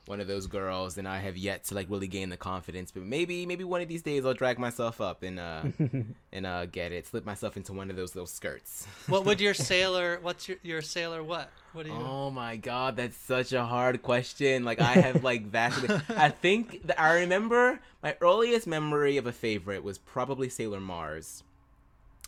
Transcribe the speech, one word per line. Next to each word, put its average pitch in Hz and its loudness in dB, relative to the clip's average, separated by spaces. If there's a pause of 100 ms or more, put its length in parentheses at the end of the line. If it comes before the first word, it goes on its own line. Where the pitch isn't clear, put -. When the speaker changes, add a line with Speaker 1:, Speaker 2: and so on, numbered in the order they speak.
Speaker 1:
one 101 -6
of 95 -6
those 98 -4
girls, 92 -4
and 95 -6
I 95 -4
have 95 -6
yet 95 -4
to, - -6
like, 95 -4
really 98 -2
gain 95 -6
the 90 -8
confidence. 92 -8
But 95 -10
maybe, 170 -2
maybe 180 -6
one 180 -2
of 170 -6
these 165 -8
days 143 0
I'll 131 4
drag 127 2
myself 120 -2
up 92 -4
and, 92 -8
uh, 82 -6 (340)
Speaker 2:
<laughs> - -8
Speaker 1:
and, 95 -6
uh, 90 -4
get 85 -6
it, 87 -6
slip - -6
myself 104 -8
into 98 -10
one 95 -8
of 92 -8
those 90 -6
little 90 -8
skirts. - -10 (100)
<laughs> - -10
Speaker 3:
What 190 2
would 202 4
your 202 4
sailor, 180 2
what's 175 -8
your, 185 -8
your 165 -4
sailor 165 -6
what? 156 -6 (220)
What 160 -10
do 156 -10
you 151 -6
Speaker 1:
Oh 135 -4
my 120 -6
God, 123 -2
that's 123 -4
such 127 0
a 123 2
hard 123 2
question. 127 2
Like, 117 0
I 120 6
have, 139 6
like, 123 2
Speaker 3:
<laughs> 104 -12
Speaker 1:
vastly, 120 2 (220)
I 196 6
think 196 2
that 165 0
I 165 8
remember 226 4 (220)
my 151 -4
earliest 226 6
memory 151 2
of 123 0
a 120 -2
favorite 101 -2
was 98 -6
probably 131 -4
Sailor 107 -4
Mars. 82 -8 (840)